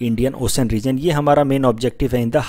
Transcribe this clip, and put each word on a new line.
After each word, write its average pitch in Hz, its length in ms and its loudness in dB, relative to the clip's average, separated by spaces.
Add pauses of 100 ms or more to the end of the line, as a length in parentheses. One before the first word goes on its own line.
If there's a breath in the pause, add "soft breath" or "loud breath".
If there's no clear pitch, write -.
Indian 123 260 -2
Ocean 120 380 -2
region। 131 260 -2
ये 165 120 0
हमारा 147 320 2
मेन 135 220 0
ऑब्जेक्टिव 123 500 0
है 120 100 2
in 117 60 -2
the 147 180 0